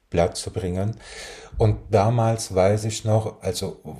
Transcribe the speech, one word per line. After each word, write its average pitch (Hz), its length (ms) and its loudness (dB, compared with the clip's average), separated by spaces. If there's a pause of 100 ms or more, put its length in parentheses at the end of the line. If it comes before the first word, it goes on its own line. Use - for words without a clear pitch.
Blatt 85 280 0
zu - 140 -8
bringen. 98 460 -4 (600)
Und 107 220 4 (120)
damals 110 640 2
weiß 101 300 4
ich 110 220 -4
noch, 107 360 0
also - 380 -6 (200)